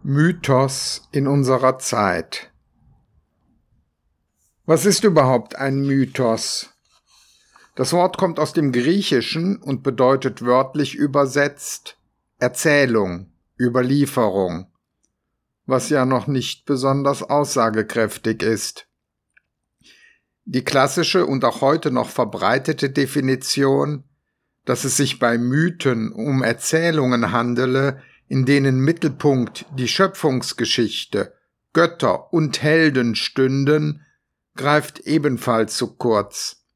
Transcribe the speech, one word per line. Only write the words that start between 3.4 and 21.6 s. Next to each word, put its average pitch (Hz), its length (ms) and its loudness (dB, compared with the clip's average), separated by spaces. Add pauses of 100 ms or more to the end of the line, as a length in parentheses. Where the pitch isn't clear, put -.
Was 160 180 4
ist 202 200 4
überhaupt 131 500 4
ein 135 280 -2
Mythos? 131 880 -2 (1040)
Das 127 160 -2
Wort 180 260 2
kommt 170 220 -2
aus 151 120 -2
dem 143 200 0
Griechischen 160 880 0
und 139 260 -8
bedeutet 131 580 0
wörtlich 135 540 0
übersetzt 143 1000 -2 (420)
Erzählung, 120 920 0 (300)
Überlieferung, 120 1120 0 (920)
was 131 220 0
ja 135 160 2
noch 127 220 0
nicht 131 400 -4
besonders 135 560 0
aussagekräftig 113 1200 -2
ist. - 460 -4 (1600)
Die 127 200 -4
klassische 147 640 0
und 135 180 -2
auch 117 160 0